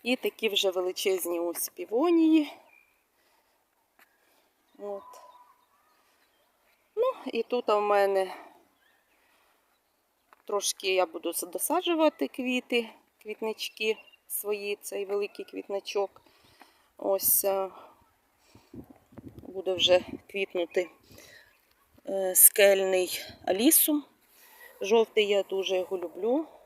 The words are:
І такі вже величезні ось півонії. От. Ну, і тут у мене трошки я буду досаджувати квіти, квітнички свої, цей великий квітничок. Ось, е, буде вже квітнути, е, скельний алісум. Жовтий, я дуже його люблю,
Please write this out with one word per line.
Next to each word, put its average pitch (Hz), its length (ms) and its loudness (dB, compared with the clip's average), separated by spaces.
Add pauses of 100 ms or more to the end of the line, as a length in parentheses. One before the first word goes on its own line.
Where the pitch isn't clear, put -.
І 247 140 2
такі 208 320 -2
вже 196 220 2
величезні 180 720 -2
ось 170 280 -4
півонії. 311 840 2 (2250)
От. 202 240 -10 (1900)
Ну, 494 160 2 (200)
і 226 100 -2
тут - 260 -4
у 208 120 4
мене 196 540 2 (2250)
трошки 196 460 -2
я 180 120 4
буду 170 260 -8 (200)
досаджувати 311 760 0
квіти, 247 600 -4 (340)
квітнички 214 720 -6 (320)
свої, 202 540 -6
цей 202 220 -8
великий 202 400 -6
квітничок. 196 800 -6 (720)
Ось, - 480 0
е, 190 260 -2 (1700)
буде 185 320 -6
вже 180 260 4 (300)
квітнути, 185 600 -2 (1200)
е, 190 260 -2
скельний 190 920 4 (220)
алісум. 285 580 2 (760)
Жовтий, 214 460 2
я 202 160 2
дуже 190 340 -2
його 185 220 -2
люблю, 226 480 -2 (180)